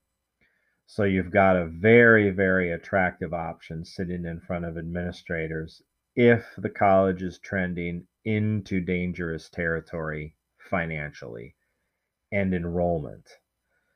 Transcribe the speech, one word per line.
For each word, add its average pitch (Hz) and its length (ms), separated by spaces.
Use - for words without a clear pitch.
So - 160
you've 95 280
got 95 260
a 87 100
very, 107 640
very 92 400
attractive 87 640
option 82 500
sitting 87 400
in 85 140
front 85 260
of 85 140
administrators 82 1040
if 120 260
the 101 120
college 95 520
is 87 180
trending 87 680
into 107 560
dangerous 87 680
territory 80 840
financially 73 840
and 98 220
enrollment. 85 760